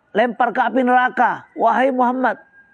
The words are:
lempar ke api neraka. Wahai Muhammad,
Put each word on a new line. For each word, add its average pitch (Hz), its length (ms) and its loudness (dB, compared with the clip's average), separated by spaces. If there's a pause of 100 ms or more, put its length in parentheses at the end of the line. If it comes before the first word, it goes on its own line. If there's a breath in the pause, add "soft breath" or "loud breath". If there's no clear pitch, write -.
(120)
lempar 233 400 0
ke 233 80 -4
api 233 240 0
neraka. 247 720 0
Wahai 226 380 2
Muhammad, 247 420 -2 (380)